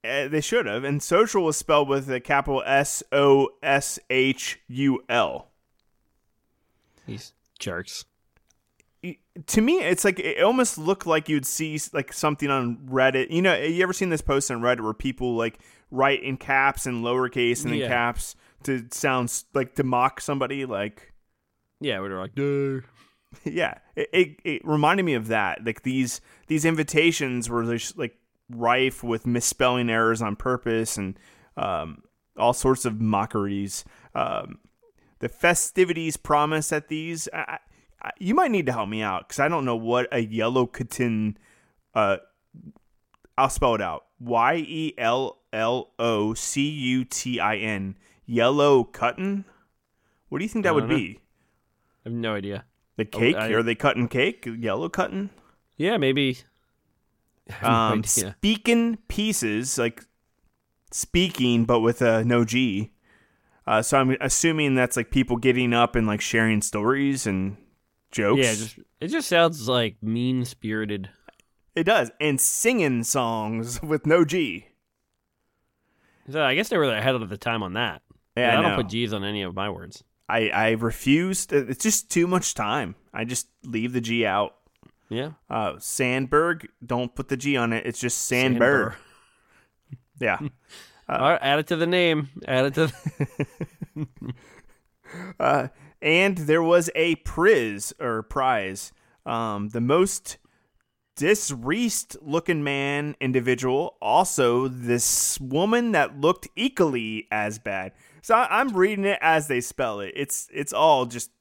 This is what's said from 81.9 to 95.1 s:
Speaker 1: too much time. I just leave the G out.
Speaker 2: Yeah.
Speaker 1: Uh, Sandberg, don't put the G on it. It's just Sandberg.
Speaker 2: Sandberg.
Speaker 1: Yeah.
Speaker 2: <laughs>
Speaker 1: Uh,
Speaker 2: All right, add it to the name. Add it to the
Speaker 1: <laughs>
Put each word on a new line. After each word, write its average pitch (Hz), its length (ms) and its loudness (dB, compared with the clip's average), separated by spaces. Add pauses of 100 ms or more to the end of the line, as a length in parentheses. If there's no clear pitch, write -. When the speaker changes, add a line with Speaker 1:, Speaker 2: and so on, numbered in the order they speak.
Speaker 1:
too 175 160 2
much 180 260 0
time. 107 420 -4 (180)
I 113 120 -6
just 120 220 -6 (160)
leave 120 300 -4
the 123 80 0
G 117 260 0
out. 98 280 0 (540)
Speaker 2:
Yeah. 127 220 -6 (180)
Speaker 1:
Uh, 107 300 -2
Sandberg, 143 880 -2 (180)
don't 120 300 -4
put 139 140 -10
the 135 80 -2
G 139 200 0
on 117 160 0
it. 113 120 -4
It's 120 140 -6
just - 260 -4
Sandberg. 123 680 2
Speaker 2:
Sandberg. - 60 -18 (1200)
Speaker 1:
Yeah. 107 200 0 (140)
Speaker 2:
<laughs> - 60 -20 (520)
Speaker 1:
Uh, - 80 0
Speaker 2:
All 139 120 4
right, 170 100 2
add 143 160 4
it 156 80 0
to 175 100 0
the 165 120 2
name. 165 420 2 (180)
Add 131 200 2
it 135 80 -2
to 160 100 4 (1080)
the 147 120 -6 (120)
Speaker 1:
<laughs> - 1200 -16